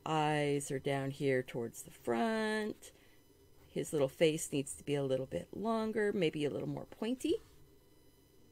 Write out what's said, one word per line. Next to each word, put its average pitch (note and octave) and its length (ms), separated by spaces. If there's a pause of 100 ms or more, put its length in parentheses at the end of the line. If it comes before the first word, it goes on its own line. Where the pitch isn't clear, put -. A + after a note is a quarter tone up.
eyes D3+ 640
are C3+ 80
down C#3 320
here C3+ 320
towards A#2 380
the - 100
front. A3 1000 (720)
His - 240
little C#3+ 160
face D#3+ 460
needs C#3 220
to - 100
be C#3+ 100
a C#3 80
little C3 220
bit - 280
longer, A3 600
maybe D#3 320
a C3+ 40
little C#3 200
more C#3 160
pointy. C4 560 (1120)